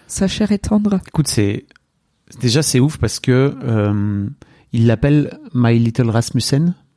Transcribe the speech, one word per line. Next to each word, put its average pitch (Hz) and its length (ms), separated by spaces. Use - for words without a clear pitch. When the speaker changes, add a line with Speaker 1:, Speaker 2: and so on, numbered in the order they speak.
Speaker 1:
sa - 220
chère 214 240
et 208 60
tendre ? 208 500
Speaker 2:
Écoute, - 200
c'est, 104 380
déjà 127 220
c'est 139 180
ouf 147 160
parce - 240
que, 131 340
euh, 104 600
il 117 140
l'appelle 143 520
My 120 260
Little 117 320
Rasmussen. 135 640